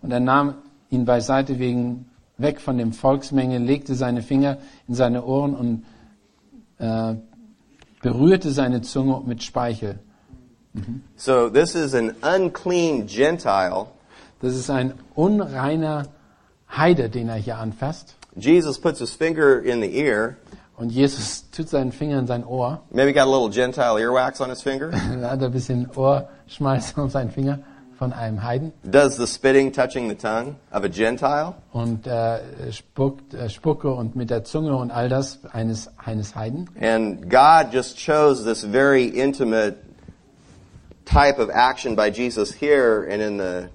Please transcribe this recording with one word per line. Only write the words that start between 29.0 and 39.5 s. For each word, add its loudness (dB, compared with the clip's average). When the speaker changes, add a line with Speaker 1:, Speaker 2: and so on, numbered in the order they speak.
Speaker 2:
the -2
spitting, 4
touching -2
the -6
tongue -4
of -2
a -2
Gentile. -2
Speaker 1:
Und, -6
äh, -6
spuckt, -6
äh, -8
Spucke -2
und -6
mit -6
der -2
Zunge -2
und -4
all -2
das -2
eines, -6
eines -8
Heiden. -8
Speaker 2:
And -2
God 8
just -2
chose 4
this -2
very 4
intimate 0